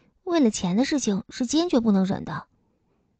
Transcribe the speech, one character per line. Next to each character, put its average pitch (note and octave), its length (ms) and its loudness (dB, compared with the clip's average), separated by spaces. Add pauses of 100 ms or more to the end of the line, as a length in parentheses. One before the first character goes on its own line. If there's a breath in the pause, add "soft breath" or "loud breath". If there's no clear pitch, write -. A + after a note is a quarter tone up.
(220 soft breath)
为 E4+ 160 -2
了 A#3+ 140 4
钱 F3+ 240 -2
的 B3 80 2
事 C#4 160 -2
情 G3+ 300 -2
是 - 160 -6
坚 E4 220 0
决 C#4 120 2
不 A3+ 100 2
能 F#3+ 140 4
忍 F#3+ 200 -4
的。” D#3+ 220 -10 (720)